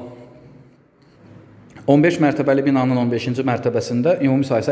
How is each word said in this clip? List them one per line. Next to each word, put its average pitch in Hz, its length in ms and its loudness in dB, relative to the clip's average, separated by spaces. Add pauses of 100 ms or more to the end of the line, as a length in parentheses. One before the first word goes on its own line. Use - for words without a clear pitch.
(1900)
on 147 140 6
beş 165 180 0
mərtəbəli 135 400 0
binanın 131 400 0
on 120 80 -2
beşinci 123 320 -4
mərtəbəsində 123 800 -2
ümumi 135 240 0
sahəsi 117 240 0